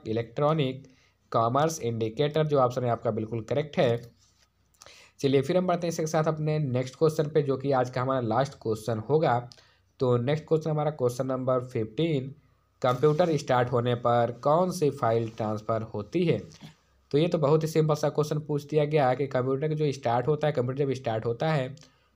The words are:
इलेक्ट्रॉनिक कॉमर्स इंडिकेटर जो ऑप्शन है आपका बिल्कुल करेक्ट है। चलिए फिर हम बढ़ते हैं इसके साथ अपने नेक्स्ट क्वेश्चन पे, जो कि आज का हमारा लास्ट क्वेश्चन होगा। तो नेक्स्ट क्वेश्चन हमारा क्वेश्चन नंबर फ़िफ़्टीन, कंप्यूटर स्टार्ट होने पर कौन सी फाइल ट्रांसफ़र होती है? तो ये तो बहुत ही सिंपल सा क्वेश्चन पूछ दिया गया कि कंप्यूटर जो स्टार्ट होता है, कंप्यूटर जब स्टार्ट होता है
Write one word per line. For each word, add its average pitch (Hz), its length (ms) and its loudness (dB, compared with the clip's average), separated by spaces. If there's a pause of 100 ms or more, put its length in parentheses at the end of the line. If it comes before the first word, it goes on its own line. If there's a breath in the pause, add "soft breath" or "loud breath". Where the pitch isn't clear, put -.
इलेक्ट्रॉनिक 131 760 -2 (500 soft breath)
कॉमर्स 135 500 2
इंडिकेटर 117 640 0
जो 147 120 2
ऑप्शन 123 260 2
है 120 60 0
आपका 117 220 -2
बिल्कुल 110 320 -4
करेक्ट 151 340 -4
है। 120 240 2 (1200 loud breath)
चलिए 135 220 2
फिर 170 140 0
हम 185 100 0
बढ़ते 175 200 -2
हैं 170 60 -4
इसके 165 160 -4
साथ 156 180 0
अपने 156 340 -2
नेक्स्ट 127 360 -2
क्वेश्चन 156 320 2
पे, 151 140 2
जो 135 140 0
कि 135 160 -2
आज 127 180 2
का 127 120 -4
हमारा 131 200 0
लास्ट 120 400 -2
क्वेश्चन 113 380 -4
होगा। 139 380 2 (640 loud breath)
तो 123 180 2
नेक्स्ट 143 280 -2
क्वेश्चन 160 240 0
हमारा 151 220 0
क्वेश्चन 127 340 -2
नंबर 127 380 0
फ़िफ़्टीन, 131 680 -2 (480 soft breath)
कंप्यूटर 151 560 4
स्टार्ट 123 340 0
होने 123 240 2
पर 120 360 2 (120)
कौन 170 280 2
सी 151 200 0
फाइल 117 380 0
ट्रांसफ़र 110 540 -4
होती 117 420 -4
है? 120 140 2 (720 loud breath)
तो 143 80 2
ये 160 100 2
तो 170 100 0
बहुत 156 240 4
ही 156 60 -2
सिंपल 156 260 2
सा 151 160 0
क्वेश्चन 147 300 -2
पूछ 147 240 -4
दिया 151 220 0
गया 147 280 2
कि 139 140 -4
कंप्यूटर 135 460 -2
जो 151 180 0
स्टार्ट 123 360 -2
होता 151 180 0
है, 147 60 0
कंप्यूटर 127 260 -2
जब 139 160 0
स्टार्ट 117 320 -4
होता 120 240 -2
है 127 240 -2 (420 soft breath)